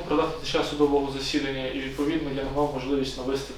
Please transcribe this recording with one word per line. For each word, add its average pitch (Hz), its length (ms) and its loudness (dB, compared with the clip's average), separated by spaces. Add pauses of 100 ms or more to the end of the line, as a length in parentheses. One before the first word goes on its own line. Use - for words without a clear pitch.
про 147 100 2
дату - 220 0
та - 80 -6
час 151 220 2
судового 143 420 4
засідання, 135 560 -2
і, 135 120 -4
відповідно, 143 500 -2
я 135 140 -2
не 135 120 -2
мав 147 180 2
можливість 131 440 0
навести 135 400 -2